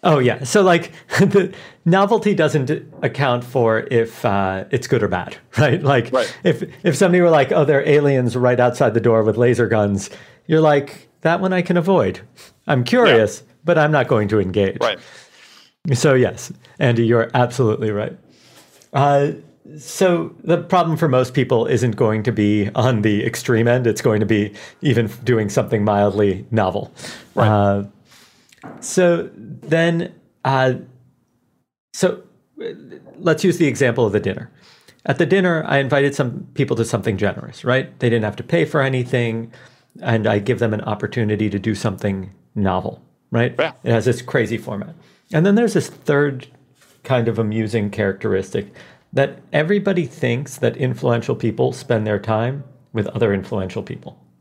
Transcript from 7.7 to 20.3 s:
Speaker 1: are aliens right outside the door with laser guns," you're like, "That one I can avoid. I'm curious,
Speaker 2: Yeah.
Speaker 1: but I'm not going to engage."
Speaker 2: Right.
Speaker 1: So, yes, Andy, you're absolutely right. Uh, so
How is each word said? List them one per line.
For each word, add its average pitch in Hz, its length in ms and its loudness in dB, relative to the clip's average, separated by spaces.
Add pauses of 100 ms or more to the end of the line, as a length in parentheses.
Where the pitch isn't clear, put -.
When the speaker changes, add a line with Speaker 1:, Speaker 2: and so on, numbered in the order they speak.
Speaker 1:
are 147 80 -4
aliens 139 480 2
right 123 220 2
outside 123 360 2
the 113 60 2
door 113 220 4
with 107 140 2
laser 120 320 2
guns," 101 420 0 (360)
you're 160 140 2
like, 143 480 0 (120)
"That 170 200 0
one 190 120 -2
I 180 100 0
can 180 140 0
avoid. 160 440 0 (460)
I'm 127 160 0
curious, 123 640 4
Speaker 2:
Yeah. - 60 -20 (120)
Speaker 1:
but 165 140 2
I'm 151 140 4
not 135 160 2
going 107 200 2
to 104 120 2
engage." 95 400 0
Speaker 2:
Right. 110 180 0 (960)
Speaker 1:
So, 135 200 2
yes, 120 380 0 (280)
Andy, 117 260 2
you're 113 260 2
absolutely 120 600 0
right. 104 240 -6 (760)
Uh, 143 400 2 (460)
so 175 640 -2